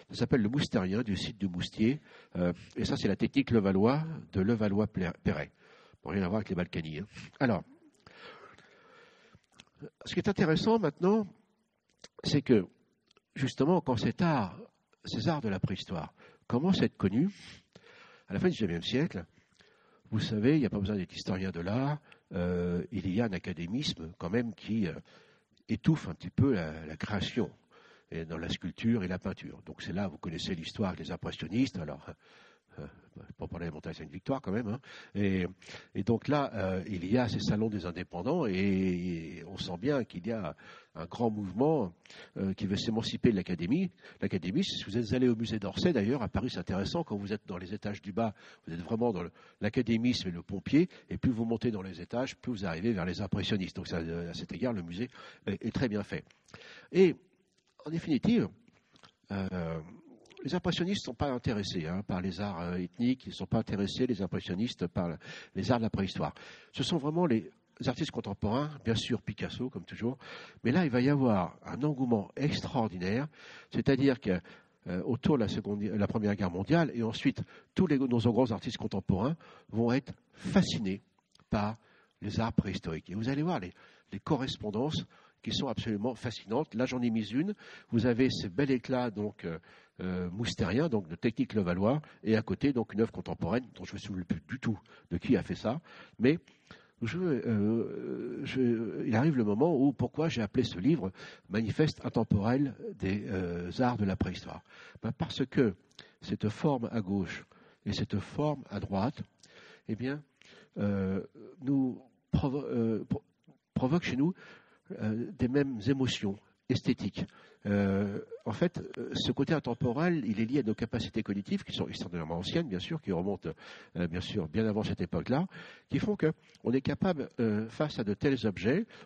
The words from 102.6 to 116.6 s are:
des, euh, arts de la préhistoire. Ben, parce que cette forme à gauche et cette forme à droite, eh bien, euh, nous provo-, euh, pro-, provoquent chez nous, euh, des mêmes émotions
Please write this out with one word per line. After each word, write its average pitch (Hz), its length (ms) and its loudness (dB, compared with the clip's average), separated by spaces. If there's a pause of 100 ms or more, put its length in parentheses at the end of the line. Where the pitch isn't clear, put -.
des, 101 280 0
euh, 87 520 -4
arts 123 180 2
de 104 80 2
la 95 100 0
préhistoire. 92 460 -6 (400)
Ben, 110 100 -4
parce - 340 -4
que 117 280 2 (480)
cette - 280 -2
forme 127 420 0
à 117 100 0
gauche 95 440 -2 (420)
et 101 60 -2
cette 101 260 -2
forme 147 500 -2
à 101 100 -6
droite, 98 440 -2 (640)
eh 110 80 -2
bien, 131 260 -6 (560)
euh, 98 440 0 (420)
nous 131 360 0 (320)
provo-, 139 340 0
euh, 113 400 0
pro-, - 180 -4 (500)
provoquent 143 300 2
chez 123 140 -2
nous, 156 180 2 (640)
euh, 110 400 -2
des 127 80 2
mêmes 135 400 2
émotions 123 500 0 (320)